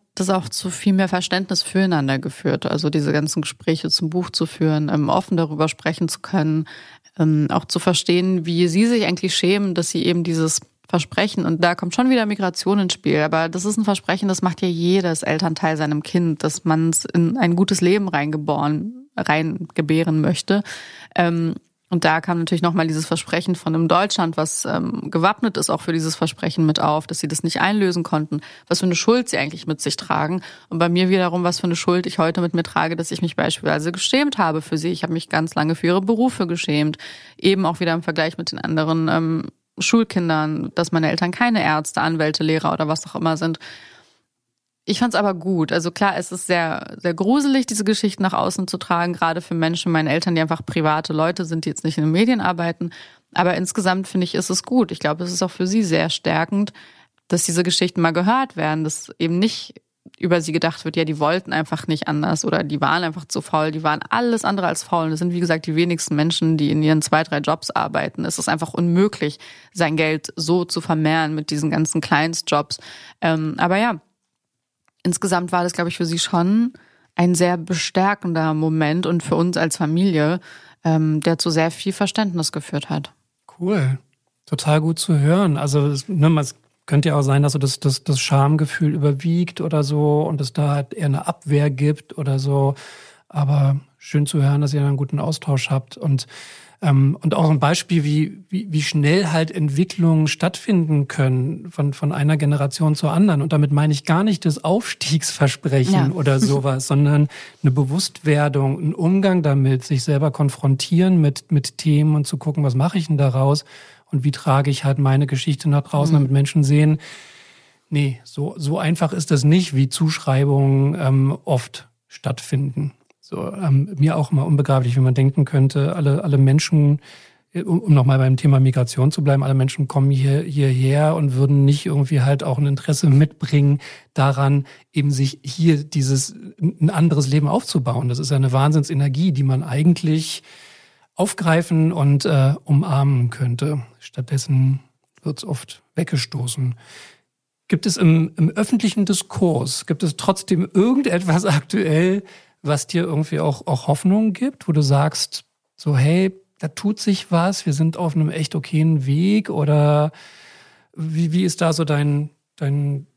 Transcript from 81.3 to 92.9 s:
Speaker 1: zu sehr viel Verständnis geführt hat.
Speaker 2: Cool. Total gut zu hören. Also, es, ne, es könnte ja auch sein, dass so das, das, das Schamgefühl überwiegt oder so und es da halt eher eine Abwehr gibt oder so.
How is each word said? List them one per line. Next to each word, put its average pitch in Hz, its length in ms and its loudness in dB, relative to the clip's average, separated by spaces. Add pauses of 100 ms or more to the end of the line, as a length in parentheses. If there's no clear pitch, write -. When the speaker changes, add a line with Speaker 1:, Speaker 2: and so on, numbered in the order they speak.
Speaker 1:
zu 170 100 -2
sehr 160 220 0
viel 190 220 -6
Verständnis 185 580 -2
geführt - 380 -8
hat. 151 220 -6 (480)
Speaker 2:
Cool. 170 380 0 (480)
Total 151 360 0
gut 160 180 -2
zu 160 200 2
hören. 160 380 4
Also, 143 300 0
es, 139 200 -4
ne, 160 220 4 (100)
es - 160 -6 (320)
könnte 147 220 2
ja 147 60 0
auch 143 80 2
sein, 135 180 2
dass 143 120 2
so 151 60 -2
das, 131 200 -2
das, 139 240 0
das 135 160 0
Schamgefühl 147 760 2
überwiegt 165 640 0
oder 156 240 0
so 147 380 2
und 160 180 -2
es 135 140 -4
da 147 160 0
halt 143 240 -2
eher 165 140 -4
eine 139 200 -2
Abwehr 147 440 0
gibt 147 460 -2
oder 135 200 -2
so. 139 380 0 (520)